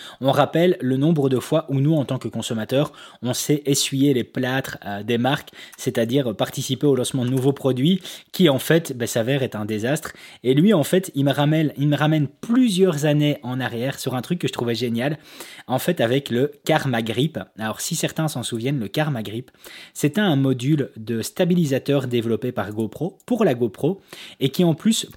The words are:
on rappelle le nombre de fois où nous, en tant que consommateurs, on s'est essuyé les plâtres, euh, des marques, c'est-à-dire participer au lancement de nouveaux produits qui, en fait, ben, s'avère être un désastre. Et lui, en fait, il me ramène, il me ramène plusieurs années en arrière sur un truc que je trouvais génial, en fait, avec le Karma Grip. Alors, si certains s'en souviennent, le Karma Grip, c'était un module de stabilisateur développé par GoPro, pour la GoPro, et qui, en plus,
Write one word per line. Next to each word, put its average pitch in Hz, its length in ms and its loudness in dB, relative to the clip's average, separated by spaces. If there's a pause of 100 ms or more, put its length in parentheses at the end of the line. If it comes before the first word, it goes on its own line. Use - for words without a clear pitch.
(220)
on 135 100 2
rappelle 160 480 4
le 127 160 0
nombre 143 320 2
de 127 100 2
fois 151 300 -2
où 139 100 0
nous, 143 140 2
en 147 140 0
tant 135 100 -4
que 120 100 -6
consommateurs, 113 640 -2 (300)
on 123 140 -2
s'est 147 320 0
essuyé 139 480 2
les 117 100 0
plâtres, 131 600 -4
euh, 101 160 -8
des 117 160 0
marques, 127 320 0 (260)
c'est-à-dire 120 580 0
participer 131 520 -2
au 139 100 6
lancement 123 300 -2
de 123 40 0
nouveaux 131 220 2
produits 135 480 2 (320)
qui, 180 160 6
en 131 100 4
fait, 160 380 2
ben, 117 100 -4
s'avère 127 360 0
être 113 140 -4
un 107 100 -4
désastre. 110 480 -4 (280)
Et 127 120 4
lui, 175 180 6
en 156 120 4
fait, - 300 0
il 139 120 2
me 139 60 4
ramène, 147 440 2
il 143 120 0
me 147 100 2
ramène 151 300 2
plusieurs 190 760 2
années 147 380 2
en 127 180 -4
arrière 117 380 -4
sur 123 160 -6
un 127 80 -4
truc 180 160 -4
que 143 100 -2
je - 60 -6
trouvais 120 200 -2
génial, 120 440 -2 (480)
en 127 120 0
fait, 170 220 0
avec 127 300 0
le 127 220 0 (120)
Karma 135 380 0
Grip. 117 360 -2 (200)
Alors, 107 240 -6
si - 140 -4
certains - 320 -2
s'en 127 140 -6
souviennent, 120 380 -4
le 101 80 -6
Karma 147 340 -4
Grip, 107 280 -10 (420)
c'était 151 300 -2
un 175 140 2
module 135 600 0
de 113 240 -6
stabilisateur 143 880 0
développé 117 460 -2
par 104 200 -6
GoPro, 110 540 -6
pour 233 180 0
la 160 80 4
GoPro, 123 480 -2 (400)
et 135 80 0
qui, 180 160 2
en 165 80 4
plus, 214 340 0 (100)